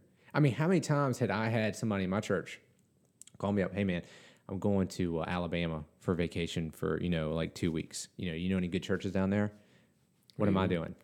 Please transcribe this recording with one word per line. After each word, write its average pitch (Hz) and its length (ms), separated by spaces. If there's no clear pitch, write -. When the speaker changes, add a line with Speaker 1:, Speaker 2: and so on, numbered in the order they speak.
Speaker 1:
I 147 60
mean, 143 140
how 151 140
many 185 120
times 143 400
had 113 100
I 110 200
had 110 260
somebody 101 300
in 92 40
my 95 120
church - 380
call 101 140
me 101 100
up, 90 120
"Hey, 101 100
man, 90 180
I'm 98 100
going 98 300
to, 85 300
uh, 80 80
Alabama 85 560
for - 160
vacation 82 560
for, 82 300
you 90 80
know, 80 240
like, 80 200
two 87 180
weeks. - 360
You 90 120
know, 80 60
you 87 140
know 95 80
any 90 120
good 90 140
churches 95 280
down 95 180
there?" 104 220
What 104 100
am 98 100
I 95 80
Speaker 2:
Mm-hmm. 90 80
Speaker 1:
doing? 82 300